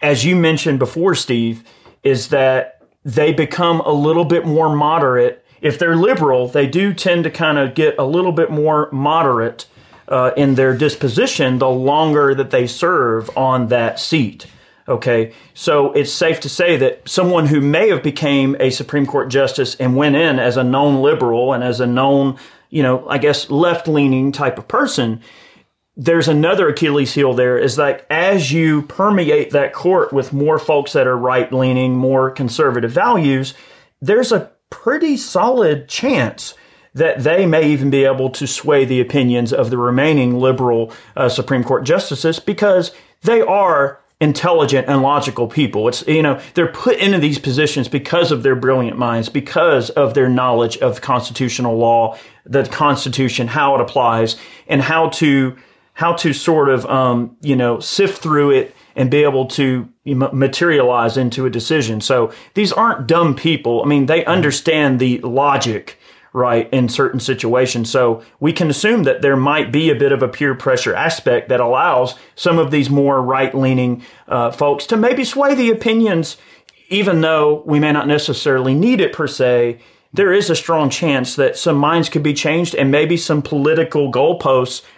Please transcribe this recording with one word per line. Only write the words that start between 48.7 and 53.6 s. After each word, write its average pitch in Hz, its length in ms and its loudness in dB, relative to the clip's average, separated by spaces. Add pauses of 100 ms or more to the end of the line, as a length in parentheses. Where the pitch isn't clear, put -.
minds, 117 320 -2
because 143 640 0
of 131 240 0
their 131 140 2
knowledge 123 500 0
of 127 220 -2
constitutional 123 760 -4
law, 117 400 2 (300)
the 131 180 0
Constitution, 131 840 -2
how 139 260 0